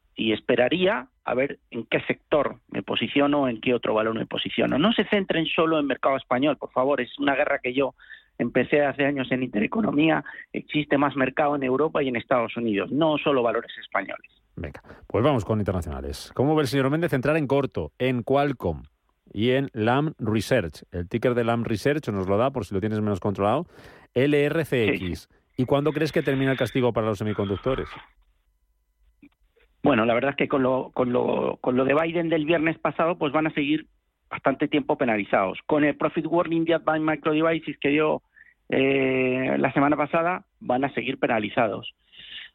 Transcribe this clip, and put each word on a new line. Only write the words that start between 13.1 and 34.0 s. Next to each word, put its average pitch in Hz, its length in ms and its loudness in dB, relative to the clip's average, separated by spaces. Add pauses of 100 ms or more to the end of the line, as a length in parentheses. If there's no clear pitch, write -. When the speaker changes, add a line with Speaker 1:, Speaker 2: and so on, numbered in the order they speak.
Speaker 1:
solo 143 260 2
valores 117 360 -2
españoles. - 520 -6 (260)
Speaker 2:
Venga, - 240 -10 (280)
pues 107 160 2
vamos 131 200 2
con 110 140 0
internacionales. 78 720 -4
¿Cómo 143 220 2
ve 156 80 2
el 135 60 0
señor 135 200 0
Méndez 160 240 0
entrar 139 240 2
en 147 120 -2
corto, 131 500 0
en 123 240 0
Qualcomm 131 600 0 (480)
y 117 180 0
en 135 220 2
LAM 123 480 0
Research? 110 720 0
El 87 160 -8
ticker 120 260 0
de 117 80 0
LAM 117 220 0
Research 143 460 -2
nos 95 180 -2
lo 98 80 2
da, 131 160 2
por 107 120 -4
si - 80 -12
lo 98 80 -2
tienes 107 200 -2
menos 104 180 -2
controlado, 104 480 0 (480)
L 143 300 4
R 151 200 0
C 117 260 2
X. 90 380 -4
Speaker 1:
Sí. - 340 -6
Speaker 2:
¿Y 120 40 0
cuándo 147 260 2
crees 151 200 -2
que 165 100 0
termina 135 300 0
el 127 40 0
castigo 123 360 0
para 110 160 0
los 107 100 -2
semiconductores? 107 720 -2 (1900)
Speaker 1:
Bueno, 123 220 4
la 117 100 4
verdad 135 160 0
es 139 60 -6
que 147 100 0
con 135 160 0
lo, 127 320 0
con 123 180 0
lo, - 480 0
con 127 160 0
lo 131 80 2
de 139 160 2
Biden 165 280 0
del 156 160 0
viernes 160 340 0
pasado, 165 400 0
pues 147 140 -2
van 156 160 2
a 151 60 -6
seguir 151 340 -2 (420)